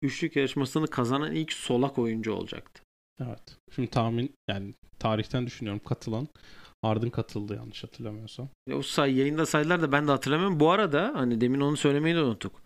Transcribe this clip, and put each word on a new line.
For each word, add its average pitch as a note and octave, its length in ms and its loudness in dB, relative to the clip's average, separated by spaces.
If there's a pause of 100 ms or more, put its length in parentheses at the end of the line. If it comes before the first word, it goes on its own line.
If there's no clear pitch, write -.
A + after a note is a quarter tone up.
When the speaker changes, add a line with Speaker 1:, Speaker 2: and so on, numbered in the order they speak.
Speaker 1:
üçlük D3 340 -4
yarışmasını C#3+ 520 0
kazanan C#3+ 480 0
ilk D#3+ 180 -4
solak C3+ 440 0
oyuncu A2 360 -2
olacaktı. - 480 -10 (420)
Speaker 2:
Evet. - 340 -12 (180)
Şimdi B2 140 -2
tahmin, A#2 440 0 (160)
yani G2 240 -6 (260)
tarihten A2 460 0
düşünüyorum G#2+ 400 -6
katılan. A#2+ 420 -4 (540)
Harden A2 280 0
katıldı G#2 460 -6
yanlış A2+ 280 -14
hatırlamıyorsam. A2+ 680 -12 (200)
Speaker 1:
Ya C3+ 60 -4
o C#3 60 -2
say-, C#3 340 2
yayında D3 300 2
saydılar D#3+ 360 2
da D3 100 2
ben D3 160 4
de C#3+ 40 4
hatırlamıyorum. D3+ 480 2
Bu D#3 120 8
arada F#3+ 440 2
hani A#2+ 260 2
demin B2+ 180 4
onu C#3+ 180 2
söylemeyi D3 380 4
de E3 60 4
unuttuk. A2+ 440 -2